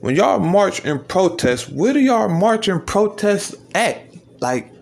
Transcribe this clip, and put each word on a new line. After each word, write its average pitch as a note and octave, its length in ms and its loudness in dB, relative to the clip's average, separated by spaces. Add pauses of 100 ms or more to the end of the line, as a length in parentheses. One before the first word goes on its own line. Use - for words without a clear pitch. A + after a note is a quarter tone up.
When B2+ 160 0
y'all G3 240 2
march F#3 440 2
and C#3+ 220 -4
protest, E3 640 0
where D#3+ 220 0
do C#4+ 80 2
y'all A#3 280 2
march G#3+ 380 0
and F#3 180 -2
protest G#3 680 -2 (220)
at? G#3+ 240 -2 (400)
Like, B2 420 -4